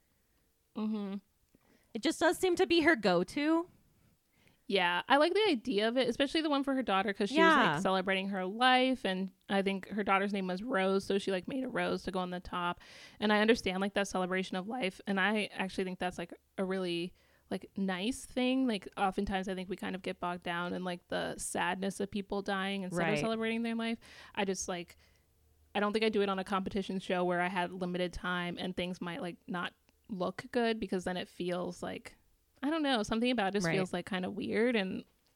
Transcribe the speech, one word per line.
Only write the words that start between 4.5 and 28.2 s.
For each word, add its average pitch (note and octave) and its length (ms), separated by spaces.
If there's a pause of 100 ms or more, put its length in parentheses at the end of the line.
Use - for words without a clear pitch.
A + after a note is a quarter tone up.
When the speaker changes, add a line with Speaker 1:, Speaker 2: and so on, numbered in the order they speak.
Speaker 1:
Yeah, F3 420
I C4+ 80
like E4+ 160
the G4+ 160
idea A3 380
of A#3+ 100
it, B3+ 100
especially C#4 340
the D#4 80
one C#4 140
for C4+ 120
her C4 80
daughter, G3 280
'cause G3+ 180
she D4 120
was, E4 140
Speaker 2:
Yeah. G#3+ 180
Speaker 1:
like, D3 80
celebrating F#3+ 480
her F#3+ 160
life, B3+ 580
and F#3+ 280 (180)
I G3 140
think F#3+ 240
her G3+ 160
daughter's G3 280
name G3 140
was F3+ 160
Rose, G3 440
so G3 120
she, G3 140
like, F#3 160
made C4 160
a B3+ 60
rose F3+ 340
to F#3+ 80
go F#3 80
on F3+ 100
the F3+ 100
top. F3 400 (400)
And G#3+ 140
I G#3 80
understand, G#3+ 400
like, G3 140
that G3+ 120
celebration F#3 500
of F#3 100
life, B3 400
and G3 120
I G3+ 360
actually F#3+ 300
think F#3 120
that's, F3+ 220
like, E3+ 120 (280)
a G3 60
really, F3+ 480 (360)
like, - 260
nice F#3+ 500
thing. B3+ 420
Like, G#3+ 280
oftentimes G3 540
I F#3 60
think F#3 140
we F3+ 60
kind F#3 200
of F#3 80
get F#3 160
bogged F3+ 240
down F3 300
in, F3+ 100
like, F3 240
the E3+ 320
sadness F#3 600
of G3 120
people G3+ 320
dying G3 400
instead F3 180
of E3 60
Speaker 2:
Right. D#3 120
Speaker 1:
celebrating A3+ 440
their A#3 100
life. A3+ 240 (380)
I G3+ 100
just, F#3 240
like, F3 300 (760)
I G#3 60
don't G#3 140
think A3 120
I A3 40
do G#3 120
it G3+ 80
on F#3+ 80
a F#3+ 60
competition F#3+ 560
show F3+ 240
where F3 180
I F3 60
had F3+ 240
limited F3+ 420
time F3 460